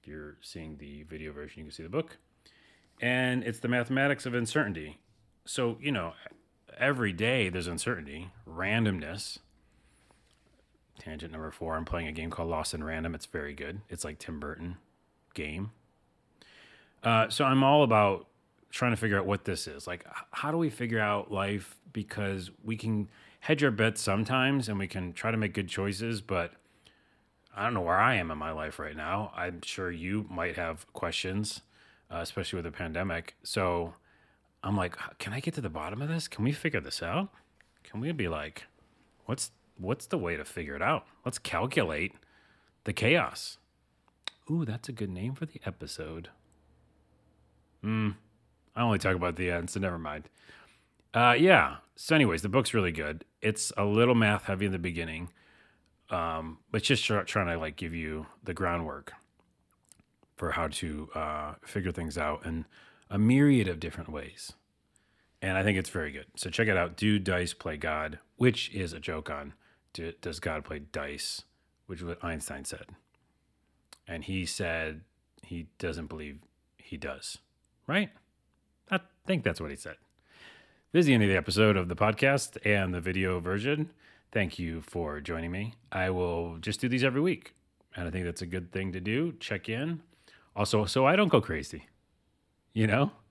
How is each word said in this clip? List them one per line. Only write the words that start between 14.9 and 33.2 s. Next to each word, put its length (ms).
game. 360
Uh, 260
so 160
I'm 180
all 200
about 440
trying 220
to 40
figure 220
out 80
what 180
this 220
is. 200
Like, 200
h-, 260
how 180
do 80
we 100
figure 320
out 320
life? 440
Because 580
we 140
can 320
hedge 240
our 60
bets 320
sometimes 680
and 100
we 80
can 280
try 160
to 80
make 160
good 140
choices, 520
but 320
I 80
don't 80
know 80
where 180
I 180
am 140
in 60
my 160
life 260
right 160
now. 400
I'm 280
sure 280
you 380
might 280
have 360
questions, 720
uh, 60
especially 400
with 80
the 40
pandemic. 720